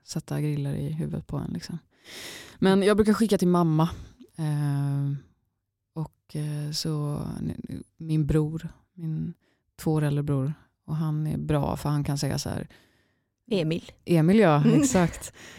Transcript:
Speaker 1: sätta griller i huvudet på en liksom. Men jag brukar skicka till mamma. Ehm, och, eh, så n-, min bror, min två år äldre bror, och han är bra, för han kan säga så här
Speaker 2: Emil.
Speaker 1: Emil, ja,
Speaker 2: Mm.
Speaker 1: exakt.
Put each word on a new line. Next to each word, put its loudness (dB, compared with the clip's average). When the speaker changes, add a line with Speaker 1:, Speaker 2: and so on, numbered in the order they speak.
Speaker 1:
sätta -6
griller -4
i -6
huvudet -6
på -8
en -6
liksom. -10
Men 6
jag 6
brukar 6
skicka 4
till 4
mamma. 4
Ehm, -2
och, -12
eh, -6
så -4
n-, -8
min -2
bror, -2
min -8
två 0
år 0
äldre 0
bror, -2
och -6
han -2
är -4
bra, -2
för -4
han 0
kan -2
säga -2
så -6
här -8
Speaker 2:
Emil. -2
Speaker 1:
Emil, 4
ja, 6
Speaker 2:
Mm. 6
Speaker 1:
exakt. 0